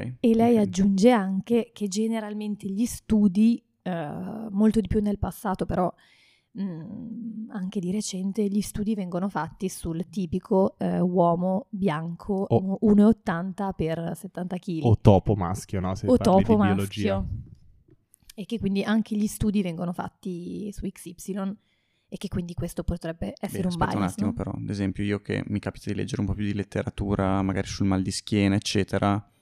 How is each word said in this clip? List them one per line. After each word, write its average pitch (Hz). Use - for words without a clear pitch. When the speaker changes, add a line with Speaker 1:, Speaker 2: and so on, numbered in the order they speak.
Speaker 1:
E 226
lei 233
Speaker 2:
Ok. 214
Speaker 1:
aggiunge 196
anche 208
che 208
generalmente 208
gli 196
studi, 214
eh, 180
molto 214
di 185
più 214
nel 208
passato, -
però, 185
mm, 220
anche 190
di 175
recente, 196
gli 202
studi 214
vengono 185
fatti 165
sul 165
tipico, 190
eh, 180
uomo 180
bianco, 185
Speaker 2:
O 117
Speaker 1:
u-, 190
uno 208
e -
ottanta 190
per 165
settanta 180
chili. 160
Speaker 2:
O 113
topo 101
maschio, 95
no? 92
Se -
Speaker 1:
O 254
Speaker 2:
parli 226
Speaker 1:
topo 226
Speaker 2:
di 208
Speaker 1:
maschio. 196
Speaker 2:
biologia. 196
Speaker 1:
E 196
che 226
quindi 196
anche 214
gli 208
studi 208
vengono 175
fatti 180
su -
X -
Y 196
e -
che -
quindi 175
questo 175
potrebbe 175
essere 196
Speaker 3:
Beh, 180
Speaker 1:
un 175
Speaker 3:
aspetta 165
un 104
Speaker 1:
bias, 92
Speaker 3:
attimo 101
Speaker 1:
no? -
Speaker 3:
però, 98
ad 110
esempio 101
io 101
che 101
mi 101
capita -
di 98
leggere 101
un 101
po' 95
più 104
di 101
letteratura 98
magari 95
sul -
mal 95
di 95
schiena, 101
eccetera, 101